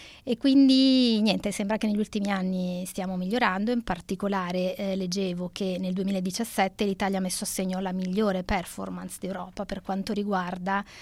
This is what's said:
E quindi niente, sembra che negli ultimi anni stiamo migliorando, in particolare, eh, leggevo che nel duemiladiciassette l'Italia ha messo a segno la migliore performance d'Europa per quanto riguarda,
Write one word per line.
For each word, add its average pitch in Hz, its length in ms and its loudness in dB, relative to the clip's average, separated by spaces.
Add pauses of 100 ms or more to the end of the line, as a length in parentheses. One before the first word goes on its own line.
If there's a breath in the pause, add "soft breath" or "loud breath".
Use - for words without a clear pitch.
(260 loud breath)
E 240 120 0
quindi 262 800 6
niente, 208 320 2
sembra 214 240 -2
che 214 100 0
negli 208 120 0
ultimi 202 320 -2
anni 185 560 -2
stiamo 185 280 -6
migliorando, 196 580 0
in 233 100 0
particolare, 185 920 -2
eh, 196 220 -4
leggevo 180 560 -2
che 185 260 -2
nel 185 140 -2
duemiladiciassette 190 960 -2
l'Italia 196 320 0
ha - 20 -2
messo 185 240 -4
a - 20 -4
segno 185 320 -2
la 190 140 -4
migliore 185 500 0
performance 185 800 -6
d'Europa 185 460 -8
per 196 160 -6
quanto 196 320 -4
riguarda, 196 680 -2 (200 loud breath)